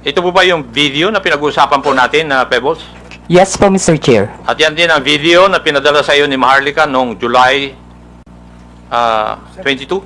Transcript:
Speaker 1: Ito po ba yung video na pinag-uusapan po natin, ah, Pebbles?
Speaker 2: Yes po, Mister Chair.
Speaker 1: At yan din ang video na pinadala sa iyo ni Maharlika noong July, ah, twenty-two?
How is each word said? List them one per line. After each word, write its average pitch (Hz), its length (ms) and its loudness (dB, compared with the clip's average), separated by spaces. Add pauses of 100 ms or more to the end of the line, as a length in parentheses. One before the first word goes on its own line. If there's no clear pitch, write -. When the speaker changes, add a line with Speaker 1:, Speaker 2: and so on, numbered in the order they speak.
Speaker 1:
Ito 151 160 -2
po 180 120 -2
ba 185 120 2
yung 165 240 0
video 143 400 -2
na 214 120 -2
pinag-uusapan 147 640 0
po 143 80 0
natin, 139 400 0
ah, 131 160 0
Pebbles? 131 320 -2 (480)
Speaker 2:
Yes 180 280 2
po, 202 120 2
Mister 180 320 0
Chair. 123 320 0 (160)
Speaker 1:
At 120 80 -4
yan 151 160 0
din 170 160 0
ang 151 160 0
video 156 400 2
na 185 160 2
pinadala 147 400 0
sa 147 160 0
iyo 143 80 2
ni 135 160 -2
Maharlika 139 480 2
noong 127 320 -2
July, 127 520 0 (1160)
ah, 113 480 -2 (240)
twenty-two? 139 460 -6